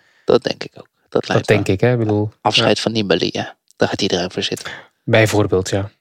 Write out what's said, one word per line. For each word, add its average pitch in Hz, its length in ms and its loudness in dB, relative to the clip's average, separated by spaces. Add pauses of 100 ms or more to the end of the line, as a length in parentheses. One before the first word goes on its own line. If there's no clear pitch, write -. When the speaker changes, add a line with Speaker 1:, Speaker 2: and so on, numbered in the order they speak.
(240)
Speaker 1:
Dat - 180 4
denk - 220 -6
ik - 100 -8
ook. - 140 -20 (200)
Dat - 200 -2
lijkt - 180 0
Speaker 2:
Dat 107 100 4
denk 101 100 -2
Speaker 1:
me. 101 60 2
Speaker 2:
ik, 95 80 -2
hè. 120 120 2
Ik 123 60 0
bedoel, 107 320 0 (100)
Speaker 1:
Afscheid 110 360 2
Speaker 2:
ja. - 60 -4
Speaker 1:
van 107 100 -2
Nibali, 95 400 0
ja. - 240 -8 (200)
Daar - 120 0
gaat - 140 -6
iedereen 90 280 -2
voor 101 120 -6
zitten. - 280 -8 (340)
Speaker 2:
Bijvoorbeeld, 104 640 2
ja. 98 200 -4 (100)